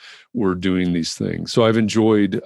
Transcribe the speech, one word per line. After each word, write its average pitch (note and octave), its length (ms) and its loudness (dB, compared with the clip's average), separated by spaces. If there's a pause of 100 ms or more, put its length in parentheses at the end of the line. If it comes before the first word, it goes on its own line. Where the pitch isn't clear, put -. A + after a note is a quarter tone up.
(320)
we're F#2+ 220 0
doing F#2 380 -2
these E2 220 -4
things. E2+ 380 -6
So A#2 120 4
I've A2 120 4
enjoyed, G#2+ 680 2